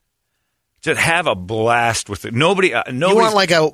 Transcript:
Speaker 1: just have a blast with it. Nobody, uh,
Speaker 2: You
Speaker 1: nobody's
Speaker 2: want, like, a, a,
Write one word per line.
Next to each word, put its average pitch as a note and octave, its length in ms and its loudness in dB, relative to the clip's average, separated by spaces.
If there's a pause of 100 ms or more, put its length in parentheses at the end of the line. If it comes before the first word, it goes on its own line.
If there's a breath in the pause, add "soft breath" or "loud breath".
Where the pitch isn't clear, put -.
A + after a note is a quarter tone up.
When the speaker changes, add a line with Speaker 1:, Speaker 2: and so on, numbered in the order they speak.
(800)
Speaker 1:
just D3 180 -2
have E3 280 0
a A#2 80 0
blast A2+ 760 -2
with G2 160 -10
it. G#2+ 80 -10
Nobody, F3 400 0
uh, A2+ 140 0
Speaker 2:
You B2+ 60 -10
Speaker 1:
nobody's F#3 280 2
Speaker 2:
want, A3 140 2
like, F#3+ 160 2
a, E3+ 100 4
a, D#3 120 2